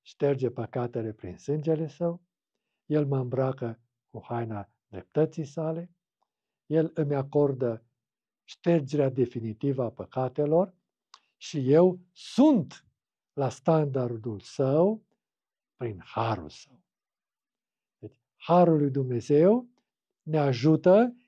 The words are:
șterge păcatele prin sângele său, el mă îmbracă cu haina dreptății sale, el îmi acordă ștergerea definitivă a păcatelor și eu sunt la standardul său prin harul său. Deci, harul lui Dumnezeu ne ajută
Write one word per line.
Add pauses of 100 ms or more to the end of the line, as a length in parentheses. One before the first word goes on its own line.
șterge
păcatele
prin
sângele
său, (640)
el
mă
îmbracă (300)
cu
haina (180)
dreptății
sale, (760)
el
îmi
acordă (580)
ștergerea
definitivă
a
păcatelor (640)
și
eu (120)
sunt (480)
la
standardul
său (720)
prin
harul
său. (1160)
Deci, (140)
harul
lui
Dumnezeu (540)
ne
ajută (120)